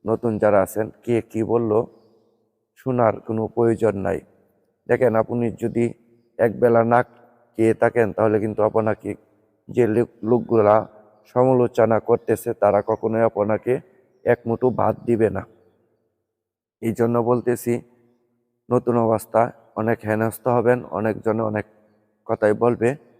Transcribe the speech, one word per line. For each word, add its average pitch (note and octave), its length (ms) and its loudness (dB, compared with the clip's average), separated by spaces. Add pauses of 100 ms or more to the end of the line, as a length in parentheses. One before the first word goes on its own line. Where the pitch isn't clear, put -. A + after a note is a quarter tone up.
নতুন A2 320 -4
যারা G2+ 240 4
আছেন, G#2+ 280 -4 (140)
কে A#2 160 0
কি A2 240 -4
বলল, A2+ 400 0 (920)
শোনার B2 460 -2
কোনো A2 260 -6
প্রয়োজন A2+ 500 0
নাই। F#2+ 240 -4 (680)
দেখেন, A#2+ 300 0
আপনি A#2 340 -2
যদি A#2 440 -2 (440)
একবেলা A#2 460 2
না A#2+ 180 2
খেয়ে - 720 -4
থাকেন, A#2 380 0
তাহলে G#2+ 280 0
কিন্তু G#2+ 220 -4
আপনাকে G#2+ 520 -2 (540)
যে A2+ 180 0
লোক-, G#2+ 400 -2
লোকগুলা A2 600 2 (400)
সমালোচনা A#2+ 720 2
করতেছে, A2+ 540 -2
তারা G2+ 320 2
কখনোই A2 360 -2
আপনাকে A2 580 0 (440)
এক A#2 220 2
মুঠো A#2 240 0
ভাত G#2+ 340 -2
দিবে A2 260 2
না। F#2+ 160 -8 (1300)
এই A2+ 120 -4
জন্য A#2 260 0
বলতেছি, A#2+ 640 -2 (880)
নতুন A#2+ 280 0
অবস্থা A2+ 540 0 (240)
অনেক A2 280 -2
হেনস্থা A2 500 -2
হবেন, B2 300 0
অনেকজনে A2 580 -4
অনেক G#2+ 240 -4 (580)
কথাই G#2+ 280 0
বলবে, A#2 440 0 (240)